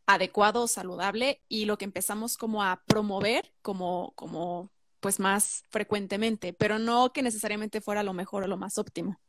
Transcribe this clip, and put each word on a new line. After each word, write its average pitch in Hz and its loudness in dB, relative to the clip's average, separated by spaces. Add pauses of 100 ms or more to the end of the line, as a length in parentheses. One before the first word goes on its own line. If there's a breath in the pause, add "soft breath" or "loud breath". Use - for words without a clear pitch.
adecuado 208 4
o 233 0
saludable 196 -2
y 214 -2
lo 208 0
que 196 -8
empezamos 214 -4
como 214 -2
a 185 0
promover 208 2
como, 180 -4
como, 175 -8 (300)
pues, 196 0
más 196 2
frecuentemente, 208 -2
pero 214 2
no 240 4
que 285 0
necesariamente 214 -2
fuera 208 -2
lo 196 -2
mejor 190 -4
o - -2
lo 185 -2
más 202 -6
óptimo. 185 -4 (100)